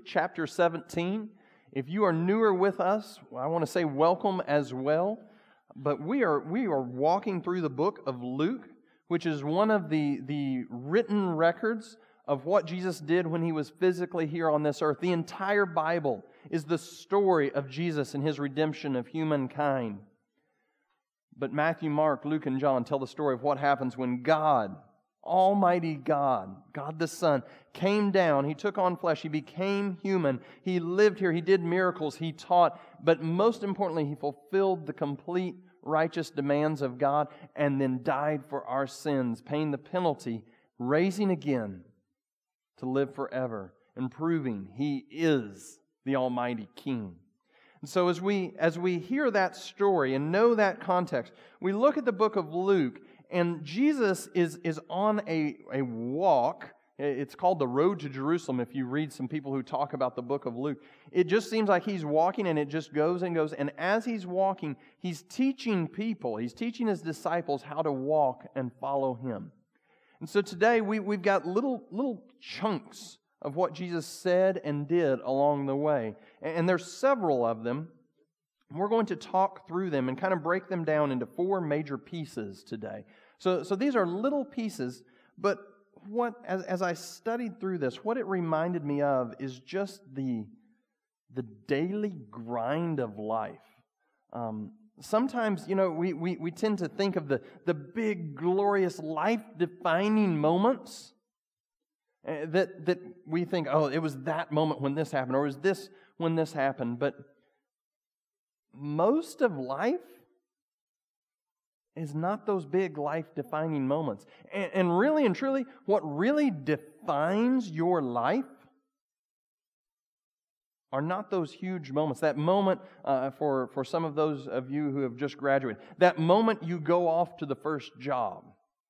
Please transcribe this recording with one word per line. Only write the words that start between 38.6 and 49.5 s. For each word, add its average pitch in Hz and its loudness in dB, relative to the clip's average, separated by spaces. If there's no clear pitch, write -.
our 135 -2
sins, 131 -2
paying 151 -2
the 139 -2
penalty, 147 -2
raising 180 2
again 127 -2
to 127 -10
live 139 0
forever, 123 -6
and 127 -4
proving 135 -2
he 139 -2
is 127 -2
the 135 0
Almighty 123 -2
King. 110 -6
And 143 -14
so 180 2
as 170 0
we, 190 0
as 165 2
we 180 0
hear 254 0
that 190 2